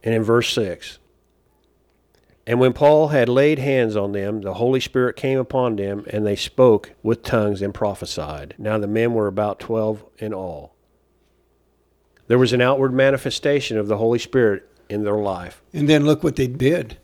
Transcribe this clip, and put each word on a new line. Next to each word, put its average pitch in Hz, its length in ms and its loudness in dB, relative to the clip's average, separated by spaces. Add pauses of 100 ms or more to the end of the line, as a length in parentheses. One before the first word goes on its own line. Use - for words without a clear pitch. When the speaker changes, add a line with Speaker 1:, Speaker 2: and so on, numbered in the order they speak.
Speaker 1:
And 113 120 0
in 113 80 0
verse 117 280 2
six, 95 460 -6 (1500)
"And 120 120 0
when 127 140 4
Paul 151 360 4
had 127 200 2
laid 143 300 2
hands 127 360 0
on 101 180 -2
them, 101 280 -4
the 98 140 -8
Holy 127 240 0
Spirit 127 360 -2
came 135 220 -2
upon 127 380 -2
them, 101 340 -6
and 107 160 -4
they 101 100 0
spoke - 580 2 (100)
with 113 180 -2
tongues 104 400 -2
and 101 100 -4
prophesied. 78 840 -8
Now 107 220 -4
the 101 80 -4
men 113 260 0
were 107 140 0
about 101 320 -4
twelve 110 440 -4 (140)
in 107 160 -8
all." 85 380 -12 (1600)
There 123 120 4
was 123 140 4
an 123 80 2
outward 135 300 2
manifestation 135 840 0
of 104 100 -2
the 104 100 0
Holy 113 200 2
Spirit 110 500 0 (220)
in 104 140 -4
their 104 160 0
life. 92 420 -8 (100)
Speaker 2:
And 147 160 -2
then 147 200 4
look 151 160 2
what 151 140 -2
they 131 100 0
did. 131 560 -2